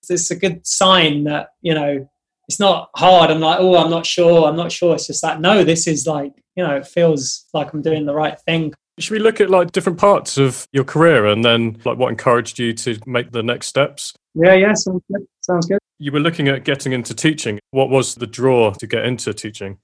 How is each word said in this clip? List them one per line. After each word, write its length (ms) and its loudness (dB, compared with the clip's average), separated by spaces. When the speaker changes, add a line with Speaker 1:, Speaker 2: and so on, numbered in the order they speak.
Speaker 1:
It's 220 -4
a 40 -4
good 320 -6
sign 580 2
that, 240 -6
you 120 -2
know, 360 -4
it's 100 -10
not 360 0
hard. 360 6
I'm 80 0
like, 200 0
"Oh, 180 4
I'm 120 4
not 160 -2
sure, 420 4
I'm 100 0
not 140 -4
sure." 240 0
It's 120 -8
just 160 -8
like, 160 -4
"No, 240 4
this 240 0
is, 180 -4
like, 280 -6
you 80 -4
know, 120 -2
it 120 -6
feels 680 -2
like 200 -6
I'm 80 -6
doing 240 -2
the 80 -4
right 280 -4
thing." 320 -4
Speaker 2:
Should 140 -8
we 60 -2
look 200 2
at, 100 2
like, 220 2
different 280 -2
parts 380 2
of 360 0
your 100 0
career 440 4
and 180 2
then, 400 2
like, 120 -4
what 120 0
encouraged 500 0
you 140 -4
to 320 -6
make 260 -6
the 100 -6
next 260 -6
steps? 460 -4
Speaker 1:
Yeah, 180 6
yeah, 200 4
sounds 280 -4
good. 140 -8
Sounds 240 -2
good. 140 -2
Speaker 2:
You 140 -8
were 80 -2
looking 300 0
at 160 -4
getting 260 -2
into 220 -6
teaching. 460 -2
What 180 -2
was 260 0
the 120 -10
draw 440 2
to 160 -12
get 180 -4
into 280 -6
teaching? 500 -12